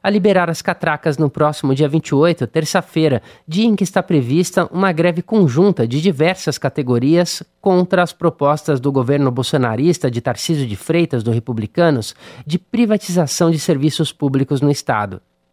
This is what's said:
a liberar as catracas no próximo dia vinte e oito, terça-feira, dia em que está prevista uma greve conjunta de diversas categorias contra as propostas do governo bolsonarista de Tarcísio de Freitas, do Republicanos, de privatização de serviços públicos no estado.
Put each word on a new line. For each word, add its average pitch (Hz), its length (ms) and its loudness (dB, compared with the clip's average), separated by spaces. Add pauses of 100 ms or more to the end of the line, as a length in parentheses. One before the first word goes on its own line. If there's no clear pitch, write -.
a 190 80 0
liberar 185 400 2
as 160 100 -4
catracas 156 600 -2
no 151 100 2
próximo 147 460 0
dia 147 120 2
vinte 156 200 -2
e 151 80 -2
oito, 151 320 2
terça-feira, 156 760 0 (260)
dia 202 200 0
em 214 80 2
que 196 80 0
está 185 180 -2
prevista 160 680 0
uma 190 200 0
greve 165 300 0
conjunta 175 680 2
de 135 140 -2
diversas 170 560 0
categorias 135 880 0 (180)
contra 180 400 2
as 170 100 0
propostas 147 680 0
do 139 120 0
governo 135 380 2
bolsonarista 127 800 0
de 117 100 -4
Tarcísio 135 460 -2
de 104 100 -6
Freitas, 156 460 -2
do 110 80 -2
Republicanos, 117 840 -2 (320)
de 156 100 -2
privatização 180 960 0
de 160 80 0
serviços 147 520 0
públicos 139 500 -2
no 143 100 2
estado. 107 500 -4 (320)